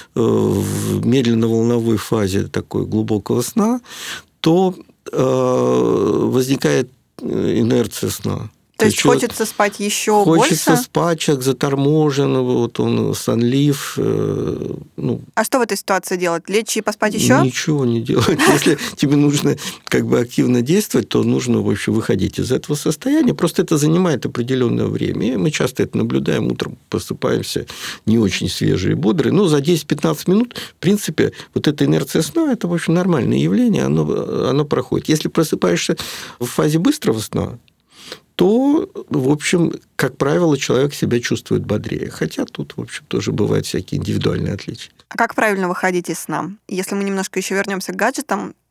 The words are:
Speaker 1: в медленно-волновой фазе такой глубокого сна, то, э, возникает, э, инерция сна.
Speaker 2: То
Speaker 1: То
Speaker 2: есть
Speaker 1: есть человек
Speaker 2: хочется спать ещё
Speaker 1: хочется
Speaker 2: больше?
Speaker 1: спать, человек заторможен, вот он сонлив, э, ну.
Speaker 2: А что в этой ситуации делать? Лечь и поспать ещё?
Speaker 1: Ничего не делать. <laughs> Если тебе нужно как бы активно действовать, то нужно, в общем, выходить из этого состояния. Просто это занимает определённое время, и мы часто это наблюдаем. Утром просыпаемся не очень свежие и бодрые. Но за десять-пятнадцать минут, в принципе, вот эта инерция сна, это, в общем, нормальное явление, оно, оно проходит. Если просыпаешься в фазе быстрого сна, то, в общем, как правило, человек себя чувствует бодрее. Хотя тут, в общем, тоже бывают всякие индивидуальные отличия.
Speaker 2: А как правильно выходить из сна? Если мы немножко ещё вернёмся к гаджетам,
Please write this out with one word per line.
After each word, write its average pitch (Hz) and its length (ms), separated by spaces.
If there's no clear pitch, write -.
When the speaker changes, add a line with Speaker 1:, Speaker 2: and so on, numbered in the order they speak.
Speaker 1:
в 104 920
медленно-волновой 113 920
фазе 101 480
такой 95 420
глубокого 110 560
сна, 226 380
то, 180 340
э, 127 1080
возникает, 131 580
э, 101 360
инерция 117 520
сна. 104 400
Speaker 2:
То - 40
Speaker 1:
То 220 40
Speaker 2:
есть 214 80
Speaker 1:
есть - 80
человек 139 200
Speaker 2:
хочется 226 220
спать 208 360
ещё 208 420
Speaker 1:
хочется 175 480
Speaker 2:
больше? 247 140
Speaker 1:
спать, 165 340
человек 135 260
заторможен, 139 1000
вот 123 340
он 113 340
сонлив, 131 840
э, 104 800
ну. 127 240
Speaker 2:
А 220 80
что 262 160
в 247 40
этой 214 140
ситуации 190 400
делать? 170 320
Лечь 208 280
и 220 40
поспать 214 320
ещё? 247 300
Speaker 1:
Ничего 139 420
не 117 160
делать. 123 380
<laughs> 320 140
Если 147 260
тебе 143 220
нужно 143 400
как 123 180
бы 123 140
активно 123 420
действовать, 143 460
то - 160
нужно, 120 360
в 104 80
общем, 107 240
выходить 101 460
из 95 140
этого 147 240
состояния. 254 580
Просто 175 280
это 160 160
занимает 156 480
определённое 120 600
время, 110 460
и 254 40
мы 170 140
часто - 320
это - 160
наблюдаем. 113 480
Утром 60 320
просыпаемся - 800
не 110 140
очень - 280
свежие 98 440
и - 20
бодрые. 151 380
Но 185 160
за 147 120
десять-пятнадцать 160 680
минут, 220 260
в - 260
принципе, 156 520
вот - 140
эта 147 180
инерция 151 380
сна, 302 300
это, 196 160
в 175 40
общем, 170 220
нормальное 147 440
явление, 170 480
оно, 151 180
оно 143 140
проходит. 139 440
Если 156 180
просыпаешься 170 720
в 123 80
фазе 156 320
быстрого 196 400
сна, 104 400
то, 262 500
в 151 220
общем, 156 420
как 131 200
правило, 156 400
человек 139 380
себя 113 240
чувствует 110 480
бодрее. - 420
Хотя - 360
тут, - 320
в - 40
общем, - 280
тоже 110 240
бывают 104 340
всякие - 320
индивидуальные 101 560
отличия. - 380
Speaker 2:
А - 80
как 233 180
правильно 202 320
выходить 180 420
из 160 120
сна? 156 320
Если 190 260
мы 202 80
немножко 196 380
ещё 190 160
вернёмся 196 360
к 185 40
гаджетам, 220 580